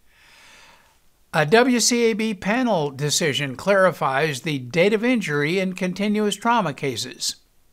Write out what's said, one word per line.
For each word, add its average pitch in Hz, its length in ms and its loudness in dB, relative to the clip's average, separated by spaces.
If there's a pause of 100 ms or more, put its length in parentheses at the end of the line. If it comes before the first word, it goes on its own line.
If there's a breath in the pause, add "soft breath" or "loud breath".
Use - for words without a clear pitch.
(1300 soft breath)
A 151 140 2
W 240 340 4
C 233 300 2
A - 20 2
B 220 220 -4
panel 196 560 0
decision 135 640 -2
clarifies 156 880 0
the 151 160 -4
date 156 340 2
of 214 100 0
injury 180 560 0
in 190 140 -2
continuous 202 640 -2
trauma 220 380 0
cases. 123 640 -6 (360)